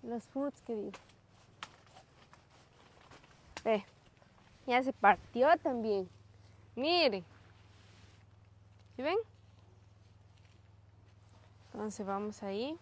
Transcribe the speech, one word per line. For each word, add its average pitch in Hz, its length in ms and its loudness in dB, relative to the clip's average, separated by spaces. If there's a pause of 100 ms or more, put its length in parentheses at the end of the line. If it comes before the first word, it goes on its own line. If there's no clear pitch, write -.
los 233 220 -6
frutos 277 380 -6
que 233 120 -6
digo. 208 160 -6 (2750)
Ve, 220 220 2 (800)
ya 254 180 2
se 262 100 -2
partió 233 540 4 (100)
también. 214 520 -2 (640)
Miren. 269 480 2 (1700)
¿Sí 247 60 -10
ven? 320 160 0 (2500)
Entonces 214 320 -8
vamos 202 380 -6
ahí 220 380 -6